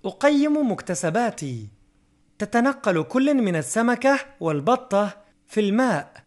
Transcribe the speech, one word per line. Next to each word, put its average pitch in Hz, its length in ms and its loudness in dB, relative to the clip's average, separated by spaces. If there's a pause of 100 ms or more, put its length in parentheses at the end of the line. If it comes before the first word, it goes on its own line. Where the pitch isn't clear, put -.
أقيم 294 680 2
مكتسباتي. 165 960 -4 (680)
تتنقل 233 640 0
كل 269 320 0
من 208 220 0
السمكة 240 640 0 (200)
والبطة 196 840 -2 (220)
في - 140 -2
الماء 208 680 -2